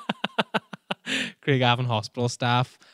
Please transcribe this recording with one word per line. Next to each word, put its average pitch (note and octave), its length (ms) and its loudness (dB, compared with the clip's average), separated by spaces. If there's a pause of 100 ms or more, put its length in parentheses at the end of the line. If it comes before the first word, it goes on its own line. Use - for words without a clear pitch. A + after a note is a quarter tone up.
(1400)
Craigavon B2 460 2
Hospital A#2 420 -2
staff, B2 480 0 (160)